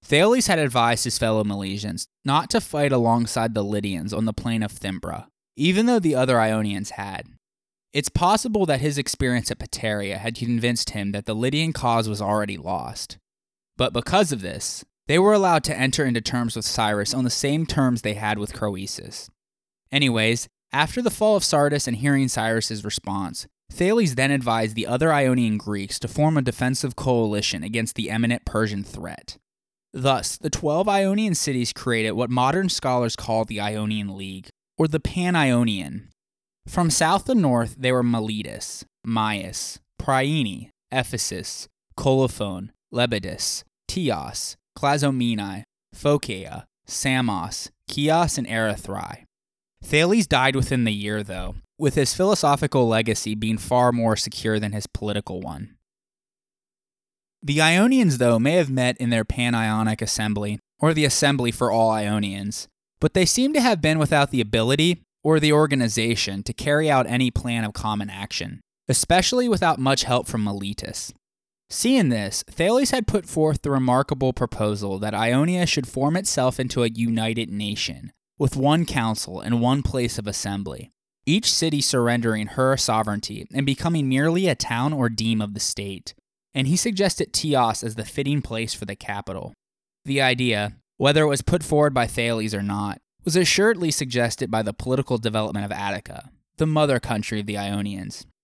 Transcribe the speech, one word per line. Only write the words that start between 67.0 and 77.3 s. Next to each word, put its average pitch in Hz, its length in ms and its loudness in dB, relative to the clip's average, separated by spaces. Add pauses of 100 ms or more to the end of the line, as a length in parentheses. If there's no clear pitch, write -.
any 123 240 2
plan 117 320 -2
of 104 100 -4
common 107 380 -4
action, 98 500 -10 (260)
especially 185 640 2
without 170 300 2
much 135 240 2
help 127 240 0
from 110 160 -2
Miletus. 101 680 -8 (560)
Seeing 240 420 2
this, 104 380 -2
Thales 233 440 2
had - 160 0
put 196 180 0
forth 156 380 0
the 143 80 0
remarkable 131 600 2
proposal 104 680 -2
that 104 160 -4
Ionia 143 500 2
should 135 220 -2
form 143 280 0
itself 135 440 0
into 127 240 0
a 117 60 2
united 113 600 -2